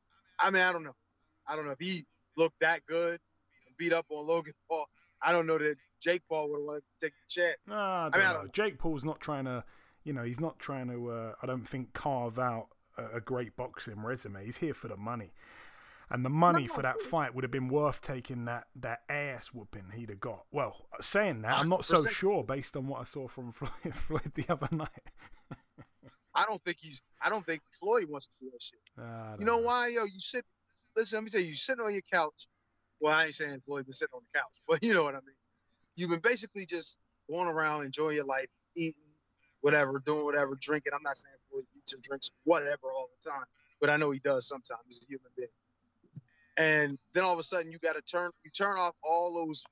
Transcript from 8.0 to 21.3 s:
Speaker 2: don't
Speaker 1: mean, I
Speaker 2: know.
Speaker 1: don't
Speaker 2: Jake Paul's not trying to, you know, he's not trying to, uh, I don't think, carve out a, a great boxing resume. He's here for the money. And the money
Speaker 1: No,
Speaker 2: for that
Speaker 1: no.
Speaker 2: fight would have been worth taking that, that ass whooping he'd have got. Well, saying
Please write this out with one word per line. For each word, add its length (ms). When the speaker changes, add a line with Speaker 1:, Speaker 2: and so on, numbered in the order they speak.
Speaker 2:
don't 100
Speaker 1:
mean, 80
I 40
Speaker 2:
know. 100
Speaker 1:
don't 100
Speaker 2:
Jake 260
Paul's 260
not 140
trying 280
to, 180
you 80
know, 100
he's 160
not 220
trying 280
to, 220
uh, 220
I 40
don't 200
think, 280
carve 440
out 300
a, 200
a 40
great 360
boxing 480
resume. 400
He's 140
here 160
for 120
the 100
money. 360
And 140
the 60
money 380
Speaker 1:
No, 60
Speaker 2:
for 80
that 180
Speaker 1:
no. 60
Speaker 2:
fight 280
would 80
have 80
been 180
worth 320
taking 440
that, 320
that 320
ass 400
whooping 380
he'd 140
have 100
got. 320
Well, 340
saying 420